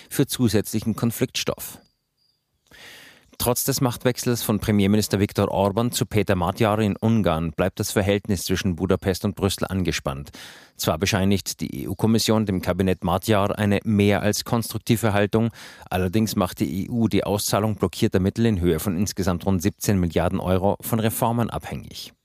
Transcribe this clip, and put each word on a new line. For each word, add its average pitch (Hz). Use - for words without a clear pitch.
für -
zusätzlichen 107
Konfliktstoff. -
Trotz -
des 131
Machtwechsels 123
von 104
Premierminister 104
Viktor 101
Orban 101
zu -
Peter 101
Magyar 101
in 101
Ungarn 90
bleibt -
das 104
Verhältnis 101
zwischen 92
Budapest 90
und 101
Brüssel -
angespannt. 78
Zwar 82
bescheinigt 98
die -
E-U-Kommission 110
dem 95
Kabinett 92
Magyar 98
eine 101
mehr 101
als -
konstruktive 113
Haltung, 104
allerdings 92
macht 92
die 87
E -
U 113
die 98
Auszahlung 104
blockierter 98
Mittel 98
in 107
Höhe 85
von 95
insgesamt 92
rund 95
siebzehn 101
Milliarden 87
Euro 95
von 113
Reformen 117
abhängig. -